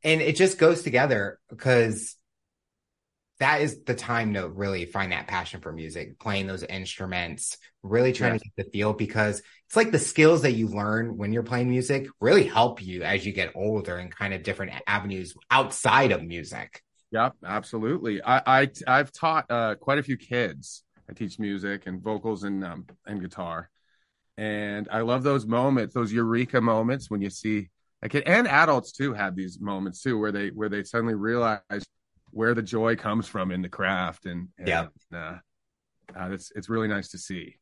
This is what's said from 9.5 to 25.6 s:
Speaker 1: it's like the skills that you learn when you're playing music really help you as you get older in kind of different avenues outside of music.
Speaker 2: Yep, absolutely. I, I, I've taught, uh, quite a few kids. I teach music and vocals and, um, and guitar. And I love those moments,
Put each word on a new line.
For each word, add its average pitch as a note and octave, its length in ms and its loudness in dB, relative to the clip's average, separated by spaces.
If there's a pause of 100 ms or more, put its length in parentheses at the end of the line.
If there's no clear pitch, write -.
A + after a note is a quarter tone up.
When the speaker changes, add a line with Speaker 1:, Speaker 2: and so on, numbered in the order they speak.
Speaker 1:
it's - 100 0
like A3 140 6
the E3 80 4
skills D#3+ 440 6
that C3+ 100 4
you A2+ 160 0
learn A2 500 -2
when G#2 160 -2
you're A#2 80 0
playing B2 260 0
music B2+ 380 0 (120)
really G3+ 260 8
help A#2 360 2
you F2+ 220 -8
as F#2+ 240 0
you G#2 80 -6
get F2 200 -2
older F#2+ 440 -2
in F2+ 120 -10
kind G2+ 220 -6
of F#2 100 -8
different F#2+ 300 -6 (140)
avenues G2 480 -4 (160)
outside B2+ 640 4
of F2 100 0
music. E2 600 -12 (280)
Speaker 2:
Yep, A2+ 240 0 (100)
absolutely. G#2+ 760 -4
I, C3 400 4
I, C#3+ 80 0 (160)
I've C3+ 260 2
taught, D#3+ 380 -2
uh, A#2 240 0
quite C#3 240 -2
a D3 40 -2
few C3+ 140 -4
kids. F#2+ 680 -4 (280)
I - 20 -14
teach F#2+ 260 -8
music G2+ 480 -6
and F#2 140 -10
vocals G#2 440 -4
and, G2 200 -4
um, E2+ 220 -12 (180)
and G#2 160 -8
guitar. F2 480 -10 (680)
And G#2 520 -4
I A2+ 120 -2
love B2 200 0
those C#3 220 2
moments, A#2+ 500 2